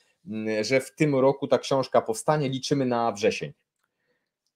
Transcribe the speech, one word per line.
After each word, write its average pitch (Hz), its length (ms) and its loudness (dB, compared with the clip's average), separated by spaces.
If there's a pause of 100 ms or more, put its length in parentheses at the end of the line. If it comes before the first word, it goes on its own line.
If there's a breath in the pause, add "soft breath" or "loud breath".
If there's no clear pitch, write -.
(260)
mm, 107 380 -4
że 131 160 2
w - 140 -12
tym 151 200 2
roku 135 340 2
ta 127 100 4
książka 127 420 0
powstanie, 147 480 -2
liczymy 135 380 -2
na 117 260 0
wrzesień. 101 400 -2 (1040)